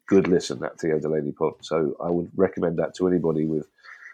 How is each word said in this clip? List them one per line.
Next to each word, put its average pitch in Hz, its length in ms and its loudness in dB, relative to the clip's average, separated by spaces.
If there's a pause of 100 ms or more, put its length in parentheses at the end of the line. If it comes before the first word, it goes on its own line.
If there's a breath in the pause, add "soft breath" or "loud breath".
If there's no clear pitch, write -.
good 95 220 6
listen, 87 320 0
that - 180 -8
Theo 78 200 0
Delaney 73 340 -2
pod. 78 300 -2
So 78 420 -2
I 85 60 -2
would 87 260 -2
recommend 90 420 0
that 82 180 -4
to 92 120 2
anybody 80 380 2
with 78 200 -2 (460 loud breath)